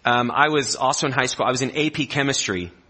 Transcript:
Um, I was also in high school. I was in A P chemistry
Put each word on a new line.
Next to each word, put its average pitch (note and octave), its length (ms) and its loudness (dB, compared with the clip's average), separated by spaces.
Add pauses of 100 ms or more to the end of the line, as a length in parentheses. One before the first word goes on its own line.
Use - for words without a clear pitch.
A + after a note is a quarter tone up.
Um, A#2+ 280 2
I D3 180 4
was D3 260 0
also C3+ 320 0
in C3 60 0
high B2+ 140 2
school. - 180 -2
I B2+ 60 2
was B2+ 100 0
in C3 140 -2
A D3+ 160 0
P D3+ 160 -4
chemistry A2 640 -2 (180)